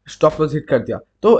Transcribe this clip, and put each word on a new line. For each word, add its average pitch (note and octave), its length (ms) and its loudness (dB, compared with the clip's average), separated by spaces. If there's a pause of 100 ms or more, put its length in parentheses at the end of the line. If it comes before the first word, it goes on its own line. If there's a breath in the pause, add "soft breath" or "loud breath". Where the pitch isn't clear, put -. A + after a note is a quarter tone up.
स्टॉप D#3 340 0
लॉस D3 120 -2
हिट D3+ 140 -8
कर B2+ 120 0
दिया। G#2+ 180 -6 (240)
तो A3 180 4